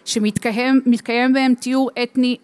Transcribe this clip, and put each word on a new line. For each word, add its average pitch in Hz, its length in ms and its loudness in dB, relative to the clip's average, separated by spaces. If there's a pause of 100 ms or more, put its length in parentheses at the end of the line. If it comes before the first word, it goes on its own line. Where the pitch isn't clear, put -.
שמתקיים, 233 840 0
מתקיים 240 460 0
בהם 262 220 2
טיהור 262 360 -2 (120)
אתני 247 420 0